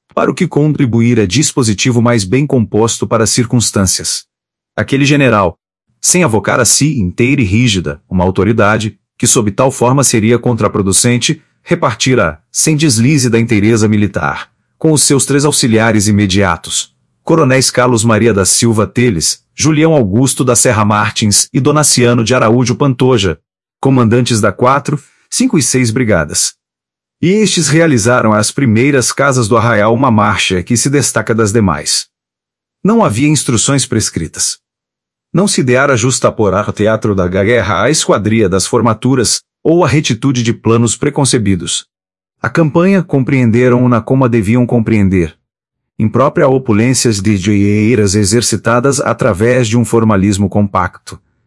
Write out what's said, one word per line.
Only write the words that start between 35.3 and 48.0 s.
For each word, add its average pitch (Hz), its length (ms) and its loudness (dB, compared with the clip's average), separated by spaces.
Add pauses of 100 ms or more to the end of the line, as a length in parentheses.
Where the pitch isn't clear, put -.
Não 190 140 2
se 196 140 -2
ideara 131 360 2
justa 117 360 0
por 101 200 0
ar 101 200 -2
teatro 107 420 0
da 92 140 0
guerra 98 560 0
a 131 60 0
esquadria 113 580 0
das 92 180 -2
formaturas, 120 720 0 (220)
ou 170 220 2
a 143 40 0
retitude 131 540 -2
de 113 100 0
planos 113 440 0
preconcebidos. 110 880 -2 (560)
A - 80 -4
campanha 170 520 0
compreenderam-na 123 960 2
como 131 240 0
a 123 40 2
deviam 117 380 0
compreender. 101 680 0 (600)
Imprópria 131 520 0
opulências 120 720 0
de 104 160 0
joeiras 104 800 0